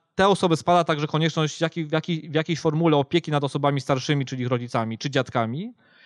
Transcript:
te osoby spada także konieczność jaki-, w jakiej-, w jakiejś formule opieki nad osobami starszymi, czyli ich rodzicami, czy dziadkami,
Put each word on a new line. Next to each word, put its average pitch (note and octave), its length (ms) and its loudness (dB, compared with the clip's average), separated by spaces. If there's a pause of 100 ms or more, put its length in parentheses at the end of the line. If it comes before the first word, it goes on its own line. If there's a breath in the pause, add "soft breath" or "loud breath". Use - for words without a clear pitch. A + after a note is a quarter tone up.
(160)
te F#3+ 120 4
osoby F3+ 300 4
spada F3 260 4
także D3+ 240 0
konieczność D#3 540 0
jaki-, D#3+ 240 -4
w D3 60 -10
jakiej-, D#3 380 -4
w C#3 40 -8
jakiejś D#3 260 0
formule D#3+ 380 2
opieki D#3+ 340 0
nad C#3+ 120 0
osobami C#3 380 0
starszymi, C#3+ 440 -2
czyli B2+ 160 -6
ich A#2+ 60 -2
rodzicami, A#2+ 500 -2
czy D3 120 -8
dziadkami, C3 640 -2 (320 loud breath)